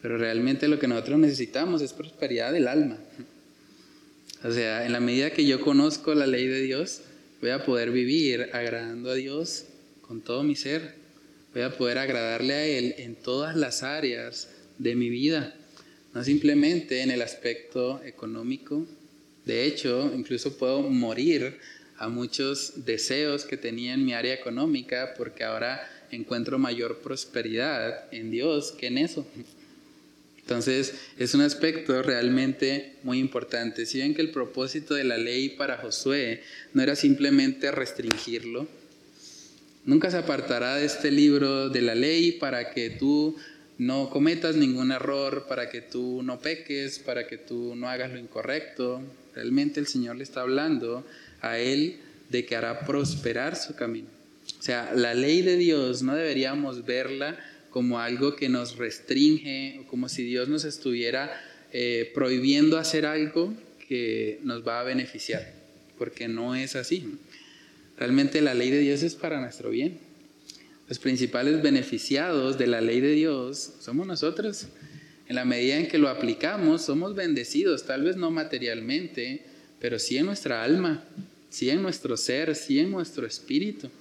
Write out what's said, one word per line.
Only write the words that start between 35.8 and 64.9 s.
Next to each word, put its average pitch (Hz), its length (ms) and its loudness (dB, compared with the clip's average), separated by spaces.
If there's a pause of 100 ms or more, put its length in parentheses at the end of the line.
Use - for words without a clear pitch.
no 135 80 4
era 139 140 2
simplemente 139 760 4
restringirlo, 120 960 -2 (1160)
Nunca 160 280 6
se 180 60 0
apartará 135 580 0
de 147 100 2
este 147 240 0
libro 139 600 6
de 127 120 2
la 117 140 4
ley 165 380 4
para 127 360 -2
que 117 220 -4
tú 151 440 2 (440)
no 131 320 0
cometas 160 440 4
ningún 131 360 4
error, 139 580 -2
para 123 220 -4
que 120 100 -10
tú 127 400 -6
no 127 180 -4
peques, 143 600 -6
para 120 260 -6
que 113 120 -12
tú 120 380 -8
no 123 140 -8
hagas 127 220 -6
lo 127 80 -12
incorrecto. 127 840 -6 (320)
Realmente 143 460 0
el 143 80 -2
Señor 120 300 -2
le 139 60 -10
está 131 180 -8
hablando 131 600 0 (380)
a 117 160 -2
él 139 400 0 (320)
de 123 160 -2
que 120 100 -4
hará 117 300 -4
prosperar 135 720 -2
su - 200 -8
camino. 113 320 -6 (520)
O - 20 -14
sea, 120 320 -2
la 120 220 2
ley 147 260 4
de 180 160 4
Dios 139 460 4
no 131 120 0
deberíamos 135 680 -2
verla 135 540 -4 (320)
como 123 280 2
algo 123 360 0
que 135 140 0
nos 120 280 0
restringe, 135 1000 2
o - 80 -18
como 127 220 -4
si 127 140 -4
Dios 123 240 0
nos 151 160 0
estuviera, 131 800 -2 (320)
eh, 120 400 0
prohibiendo 139 640 6
hacer 156 300 0
algo 156 440 0 (360)
que 113 560 -2
nos 117 240 -4
va 117 140 -2
a - 20 -4
beneficiar, 123 720 -6 (440)